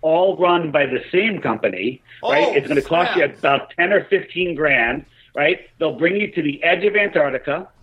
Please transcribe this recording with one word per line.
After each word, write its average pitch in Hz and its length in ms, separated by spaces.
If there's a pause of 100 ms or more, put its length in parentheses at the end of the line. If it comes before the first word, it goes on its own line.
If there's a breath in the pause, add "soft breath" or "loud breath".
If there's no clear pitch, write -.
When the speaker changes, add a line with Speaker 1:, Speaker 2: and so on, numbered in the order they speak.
Speaker 1:
all 165 360
run 170 340
by 143 140
the 127 260
same 196 300
company, 107 600 (220 loud breath)
right? - 260
Speaker 2:
Oh, - 60
Speaker 1:
It's 139 120
gonna 143 140
cost 180 340
you 170 100
Speaker 2:
snap. - 140
Speaker 1:
about 139 380
ten 180 160
or 196 120
fifteen 175 500
grand, 135 500 (300 soft breath)
right? 156 240 (200)
They'll 156 180
bring 170 180
you 208 160
to 170 100
the 147 220
edge 170 220
of 208 100
Antarctica. 160 720 (160)